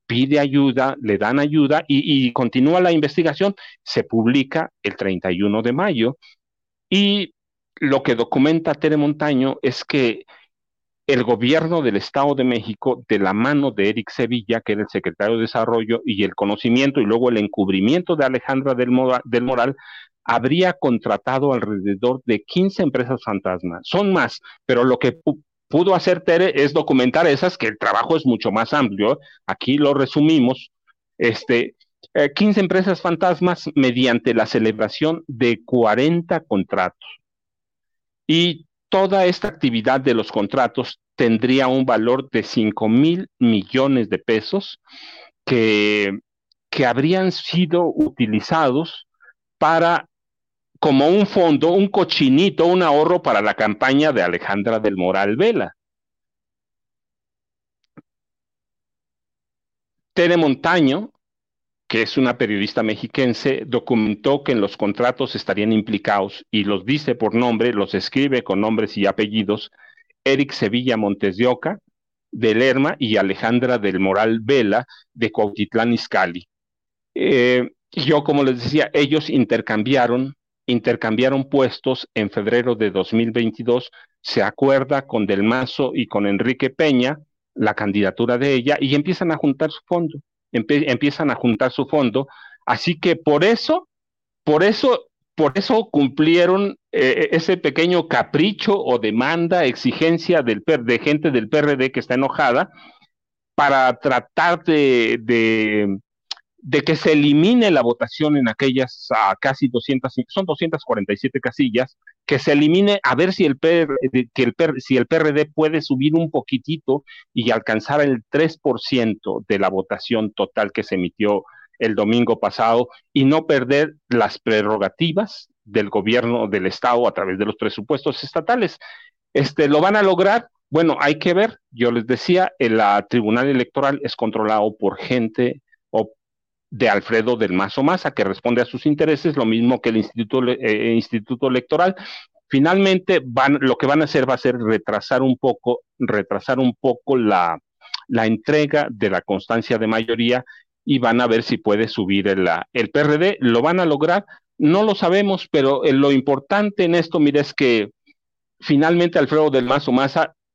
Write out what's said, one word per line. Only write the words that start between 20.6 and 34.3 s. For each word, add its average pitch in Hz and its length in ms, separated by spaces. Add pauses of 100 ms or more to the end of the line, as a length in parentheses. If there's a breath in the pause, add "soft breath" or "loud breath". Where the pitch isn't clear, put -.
contratado 127 800
alrededor 104 720
de 107 180
quince 190 400
empresas 127 380
fantasma. 92 600
Son 196 300
más, 135 260 (260 loud breath)
pero 123 200
lo 127 120
que 123 220
pu-, - 240 (240)
pudo 175 260
hacer 175 280
Tere 175 340
es 143 160
documentar 156 560
esas, 156 300
que 113 100
el 110 100
trabajo 113 380
es 151 100
mucho 113 260
más 110 220
amplio. 117 460 (260 soft breath)
Aquí 127 320
lo 143 160
resumimos. 139 800 (460)
Este, 117 580 (380)
eh, 143 200
quince 208 280
empresas 185 400
fantasmas 175 760
mediante 123 580